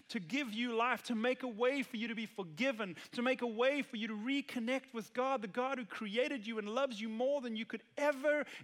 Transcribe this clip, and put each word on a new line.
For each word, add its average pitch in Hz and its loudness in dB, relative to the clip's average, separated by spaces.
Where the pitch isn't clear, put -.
to 240 -4
give 214 -2
you 233 0
life, 233 2
to 247 -2
make 247 2
a 254 -4
way 247 2
for - -6
you 226 -2
to 233 -2
be 220 -4
forgiven, 196 -2
to 240 -2
make 247 2
a 240 0
way 254 4
for - -6
you 220 -2
to 220 -4
reconnect 254 -2
with 226 -6
God, 262 2
the 220 -6
God 254 0
who 254 -4
created 226 -2
you 220 -4
and 208 -4
loves 247 0
you 226 -4
more 254 0
than 233 -2
you 220 -2
could - -6
ever 294 4